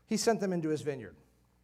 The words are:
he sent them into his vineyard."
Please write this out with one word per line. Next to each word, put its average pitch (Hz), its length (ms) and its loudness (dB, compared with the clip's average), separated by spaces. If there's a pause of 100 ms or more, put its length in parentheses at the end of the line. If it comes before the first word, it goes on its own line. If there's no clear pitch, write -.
he 214 120 0
sent 214 240 2
them 190 100 0
into 170 180 0
his 151 120 0
vineyard." 117 340 -6 (480)